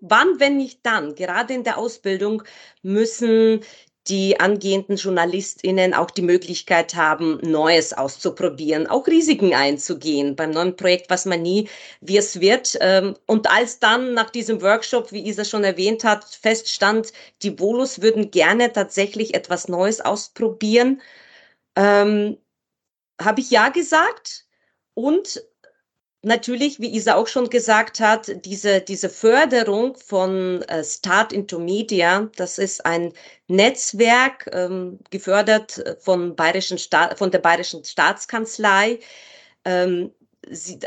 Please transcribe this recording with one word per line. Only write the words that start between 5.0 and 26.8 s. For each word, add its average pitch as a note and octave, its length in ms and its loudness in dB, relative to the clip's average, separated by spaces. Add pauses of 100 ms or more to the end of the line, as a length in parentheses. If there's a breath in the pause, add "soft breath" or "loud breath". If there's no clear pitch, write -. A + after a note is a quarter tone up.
auch E3+ 180 -2
die F#3 120 -4
Möglichkeit F3 720 0
haben, D#3+ 480 0
Neues D#3+ 500 2
auszuprobieren, D#3 920 -4
auch C4+ 200 -2
Risiken D#4 480 4
einzugehen C#3+ 800 -2
beim D#3+ 160 -4
neuen F3+ 260 -2
Projekt, F3+ 340 0
was F3+ 160 -2
man E3+ 160 -2
nie, G3+ 260 -2 (320 loud breath)
wie F#3 160 -2
es G#3+ 240 0
wird. A3+ 400 2
Ähm, F#3+ 340 2 (120)
und G#3+ 240 2
als A3+ 300 0
dann B3 340 2
nach A3+ 160 -2
diesem A3 320 -6
Workshop, A3+ 500 0
wie G3+ 160 -8
Isa G#3 160 -6
schon G#3 180 -4
erwähnt G3 420 0
hat, G#3 200 2
feststand, A3 880 -2 (300 loud breath)
die G3 180 -4
Volos A#3+ 400 -2
würden G#3+ 300 2
gerne G#3+ 420 2
tatsächlich G#3 600 -4
etwas - 340 -4
Neues F#3+ 320 -2
ausprobieren, A3+ 1040 0 (760 loud breath)
ähm, G3+ 600 4 (840)
habe G#3+ 220 0
ich - 80 -6
ja A3+ 180 6
gesagt. E4+ 720 0 (540)
Und D4+ 480 -2 (840)
natürlich, A#3+ 540 -2
wie G#3+ 160 -8